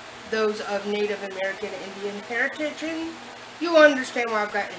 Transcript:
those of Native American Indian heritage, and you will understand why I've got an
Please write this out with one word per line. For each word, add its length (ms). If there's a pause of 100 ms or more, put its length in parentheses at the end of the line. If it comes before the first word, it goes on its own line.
(320)
those 300
of 260
Native 380
American 440 (240)
Indian 300
heritage, 580
and 300 (480)
you 120
will 120
understand 480
why 100
I've 100
got 160
an 120